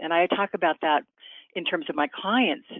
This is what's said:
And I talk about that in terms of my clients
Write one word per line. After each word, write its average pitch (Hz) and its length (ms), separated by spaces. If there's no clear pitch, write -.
And 160 100
I 170 140
talk 196 280
about 170 280
that 151 200
in 175 100
terms 170 240
of 147 80
my 147 180
clients 196 520